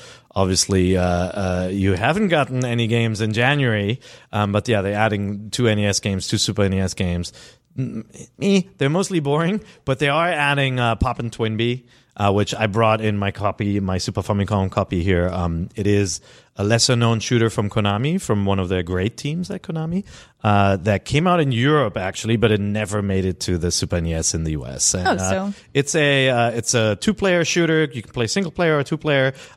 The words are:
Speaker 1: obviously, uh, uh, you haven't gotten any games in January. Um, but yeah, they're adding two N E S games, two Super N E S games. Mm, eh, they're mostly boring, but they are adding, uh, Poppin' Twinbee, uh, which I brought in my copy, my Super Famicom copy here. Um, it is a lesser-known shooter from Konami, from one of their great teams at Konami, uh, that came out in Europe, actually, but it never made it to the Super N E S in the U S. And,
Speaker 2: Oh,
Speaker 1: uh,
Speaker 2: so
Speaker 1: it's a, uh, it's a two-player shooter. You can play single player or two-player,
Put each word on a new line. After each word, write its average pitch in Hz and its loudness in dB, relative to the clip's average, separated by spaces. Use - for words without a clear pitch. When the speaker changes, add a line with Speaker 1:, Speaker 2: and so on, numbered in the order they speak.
Speaker 1:
obviously, 92 2
uh, 90 2
uh, 90 -2
you 98 2
haven't 160 0
gotten 131 0
any 117 0
games 113 0
in 110 0
January. 120 0
Um, 104 0
but 104 0
yeah, 107 2
they're 98 -2
adding 104 -2
two 123 0
N 107 2
E 104 0
S 98 0
games, 95 -2
two - -2
Super 104 0
N 95 2
E 95 0
S 95 -2
games. 87 -4
Mm, 120 -8
eh, 196 2
they're 139 2
mostly 180 0
boring, 165 0
but 135 0
they 147 0
are 160 2
adding, 143 2
uh, 117 2
Poppin' 120 -2
Twinbee, 117 -2
uh, 101 2
which 101 2
I 110 0
brought 110 2
in 107 0
my 98 -2
copy, 101 -2
my 92 -2
Super 98 -4
Famicom 98 0
copy 95 -2
here. 90 2
Um, 87 -4
it 101 -4
is 101 2
a 101 -2
lesser-known 117 2
shooter 113 2
from 104 -2
Konami, 113 0
from 101 0
one 98 2
of 92 -2
their 92 0
great 92 -2
teams 170 -6
at 185 -8
Konami, 165 -6
uh, 101 4
that 98 0
came 151 0
out 175 4
in 139 0
Europe, 123 2
actually, 101 -2
but 110 2
it 104 2
never 104 -2
made 95 0
it 92 -4
to 90 -2
the 87 0
Super - -2
N 82 -2
E 82 -2
S 80 -2
in 80 -4
the 80 -2
U 71 -6
S. 62 -2
And, 90 -2
Speaker 2:
Oh, - 2
Speaker 1:
uh, - 0
Speaker 2:
so 196 -10
Speaker 1:
it's 139 0
a, 143 2
uh, 120 2
it's 117 -4
a 110 2
two-player 185 0
shooter. 160 2
You 131 -8
can - -20
play 120 -2
single 180 -4
player 160 2
or 139 -2
two-player, 139 0